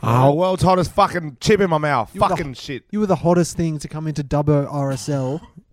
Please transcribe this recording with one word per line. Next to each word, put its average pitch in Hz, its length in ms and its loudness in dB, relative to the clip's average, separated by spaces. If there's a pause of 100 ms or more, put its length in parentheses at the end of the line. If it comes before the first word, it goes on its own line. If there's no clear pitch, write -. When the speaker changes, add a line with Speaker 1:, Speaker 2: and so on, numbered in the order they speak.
Speaker 1:
bro. 113 100 -2
Speaker 2:
Oh, 135 240 4
world's 185 300 0
hottest 180 280 2
fucking 165 460 0
chip 208 220 2
in 185 100 2
my 156 80 2
mouth. 143 340 -2
Speaker 1:
You 196 100 -10
were 202 60 4
the 185 60 0
Speaker 2:
Fucking 151 140 -4
Speaker 1:
ho- 131 60 -10
Speaker 2:
shit. 127 360 -12
Speaker 1:
You 202 80 -4
were 214 80 0
the 185 100 2
hottest 170 400 2
thing 160 220 -4
to - 80 -12
come 156 220 -8
into 147 160 -6
Dubbo 147 480 2
R 139 180 -4
S 131 180 -6
L 139 320 -4 (320)